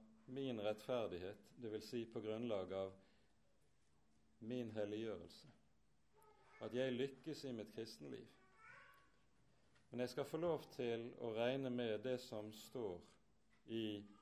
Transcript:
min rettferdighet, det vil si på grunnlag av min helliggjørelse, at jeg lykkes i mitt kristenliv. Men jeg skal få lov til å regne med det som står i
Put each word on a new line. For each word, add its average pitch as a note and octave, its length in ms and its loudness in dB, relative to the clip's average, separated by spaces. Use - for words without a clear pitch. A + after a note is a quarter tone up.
min C3 340 0
rettferdighet, G#2 800 2
det G#2+ 100 -2
vil G#2+ 100 0
si A#2 220 0
på A2+ 160 -4
grunnlag G#2+ 520 0
av F#2+ 200 0
min A#2 360 -2
helliggjørelse, G#2 720 -2
at A2 140 -4
jeg C3 180 4
lykkes C#3 520 -2
i C3 120 -2
mitt G#2+ 180 -6
kristenliv. A#2 540 -8
Men A#2+ 100 0
jeg B2 120 2
skal C#3+ 160 0
få D#3+ 100 0
lov D#3+ 380 2
til A#2 320 2
å A#2 160 0
regne B2+ 360 4
med A#2 340 2
det B2+ 180 2
som G#2+ 320 -4
står G#2 460 -2
i G#2+ 380 0